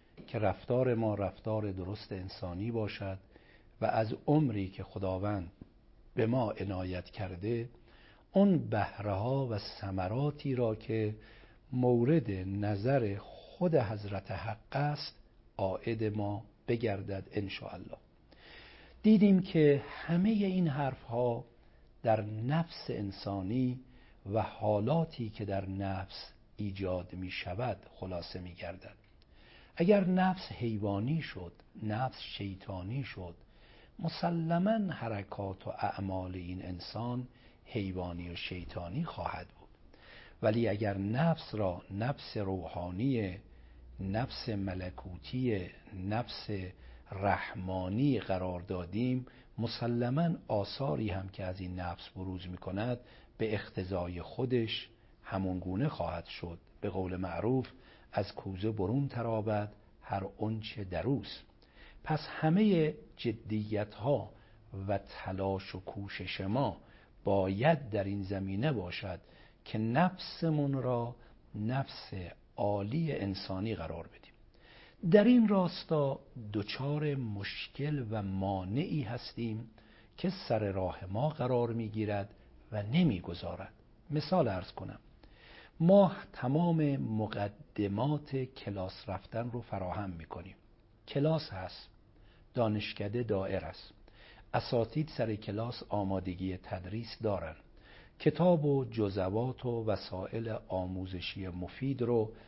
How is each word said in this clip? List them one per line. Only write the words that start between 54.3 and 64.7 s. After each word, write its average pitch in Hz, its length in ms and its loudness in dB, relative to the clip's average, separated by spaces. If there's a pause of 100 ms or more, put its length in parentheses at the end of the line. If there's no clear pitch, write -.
همون 92 360 -2
گونه 92 300 0
خواهد 85 360 -4
شد. - 340 -10 (220)
به 101 100 -2
قول 92 260 -2
معروف، 98 500 0 (460)
از - 220 -2
کوزه 98 360 -4
برون 107 380 2
ترابد 107 640 0 (300)
هر 98 200 -4 (160)
آنچه 107 460 -4
دروست. 92 580 -2 (600)
پس 156 160 0 (100)
همه 170 640 6 (220)
جدیت‌ها 107 1160 0 (580)